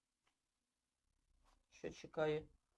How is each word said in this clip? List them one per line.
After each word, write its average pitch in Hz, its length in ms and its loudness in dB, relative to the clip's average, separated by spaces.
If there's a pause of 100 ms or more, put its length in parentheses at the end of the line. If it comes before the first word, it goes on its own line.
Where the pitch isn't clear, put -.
(1700)
Що 165 200 -6
чекає? 156 560 0 (300)